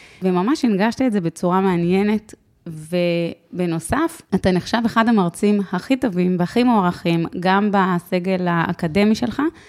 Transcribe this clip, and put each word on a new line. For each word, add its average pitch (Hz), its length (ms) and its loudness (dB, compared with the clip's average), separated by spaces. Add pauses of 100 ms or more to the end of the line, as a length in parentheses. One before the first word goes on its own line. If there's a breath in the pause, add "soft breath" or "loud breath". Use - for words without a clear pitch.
(220 loud breath)
וממש 190 420 0
הנגשת 220 380 0
את 262 100 2
זה 208 80 0
בצורה 175 400 0
מעניינת, 190 760 0 (320)
ובנוסף, 170 1600 -4 (120)
אתה 190 180 0
נחשב 185 340 -2
אחד 226 220 0
המרצים 208 520 2 (120)
הכי 190 240 -2
טובים 180 420 0
והכי 180 240 0
מוערכים, 175 640 2 (140)
גם 196 320 2
בסגל 180 760 0
האקדמי 175 680 0
שלך, 233 280 -4 (260 loud breath)